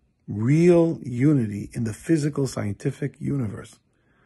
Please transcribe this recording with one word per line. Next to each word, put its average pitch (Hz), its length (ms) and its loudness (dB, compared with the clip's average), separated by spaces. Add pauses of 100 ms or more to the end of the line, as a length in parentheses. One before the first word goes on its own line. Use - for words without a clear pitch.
(280)
real 165 760 4
unity 123 680 0
in 123 120 -4
the 110 80 -4
physical, 143 540 -2
scientific 120 720 -6
universe. 131 600 -6 (460)